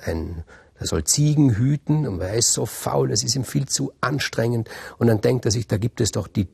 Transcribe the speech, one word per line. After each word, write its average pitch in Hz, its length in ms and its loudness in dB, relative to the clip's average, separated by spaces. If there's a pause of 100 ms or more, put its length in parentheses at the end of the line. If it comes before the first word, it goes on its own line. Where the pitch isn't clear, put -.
ein, 82 400 -6 (340)
der - 80 -6
soll 85 160 -2
Ziegen 147 540 4
hüten 147 500 2
und 90 140 -4
er 92 140 -4
ist 123 180 2
so 131 120 -2
faul, 135 460 -2
es 127 140 -2
ist 120 100 -2
ihm 135 80 -2
viel 139 240 -2
zu - 320 -4
anstrengend. 120 720 -2 (280)
Und 117 100 4
dann 113 120 4
denkt 123 240 2
er 113 80 2
sich, 113 160 -2
da - 80 0
gibt 110 240 -2
es 113 120 2
doch - 180 -4
die 98 240 0